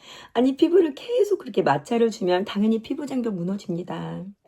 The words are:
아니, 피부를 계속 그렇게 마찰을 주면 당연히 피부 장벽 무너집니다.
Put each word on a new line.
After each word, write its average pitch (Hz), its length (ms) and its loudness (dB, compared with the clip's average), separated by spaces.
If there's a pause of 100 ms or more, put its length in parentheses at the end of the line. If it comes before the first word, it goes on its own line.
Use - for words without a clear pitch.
(320)
아니, 262 240 2
피부를 330 400 4
계속 415 440 0
그렇게 202 220 -4
마찰을 170 480 2
주면 185 360 0
당연히 220 360 0
피부 285 240 -6
장벽 240 300 -4
무너집니다. 170 880 -6 (240)